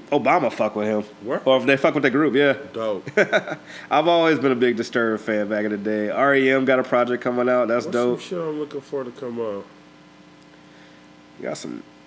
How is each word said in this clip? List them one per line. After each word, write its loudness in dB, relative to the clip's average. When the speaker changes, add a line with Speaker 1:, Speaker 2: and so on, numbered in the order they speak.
Speaker 1:
Obama 2
fuck -2
with 0
him. 0
Speaker 2:
What? -6
Speaker 1:
Or 6
if -2
they 4
fuck 2
with 0
the 4
group, 2
yeah. 4
Speaker 2:
Dope. -6
Speaker 1:
<laughs> -2
I've 4
always 4
been 2
a 0
big 2
Disturbed -2
fan -2
back -2
in -2
the -2
day. -2
R 2
E 2
M 2
got 2
a 0
project 0
coming -2
out. 2
That's 0
Speaker 2:
What's -6
Speaker 1:
dope. 0
Speaker 2:
some -14
shit -6
I'm -6
looking -10
for -8
to -12
come -10
out? -8
Speaker 1:
You -12
got -6
some -12